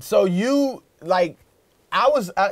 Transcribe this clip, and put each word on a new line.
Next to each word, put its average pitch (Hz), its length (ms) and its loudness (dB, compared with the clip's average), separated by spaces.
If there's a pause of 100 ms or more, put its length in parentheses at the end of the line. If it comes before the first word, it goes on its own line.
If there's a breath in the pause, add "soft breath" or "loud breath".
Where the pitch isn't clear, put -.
So 202 240 2
you, 240 580 0 (180)
like, 175 360 -2 (560)
I 208 160 2
was, 247 280 0
uh, 196 160 2